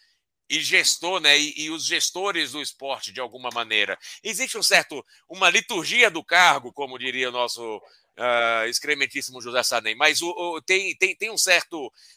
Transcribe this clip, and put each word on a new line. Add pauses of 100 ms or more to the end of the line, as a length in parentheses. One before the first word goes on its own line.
(480)
e
gestor,
né,
e,
e
os
gestores
do
esporte,
de
alguma
maneira. (260)
Existe
um
certo, (240)
uma
liturgia
do
cargo,
como
diria
o
nosso, (340)
ah,
excrementíssimo
José
Sarney,
mas
o,
o,
tem,
tem,
tem
um
certo, (240)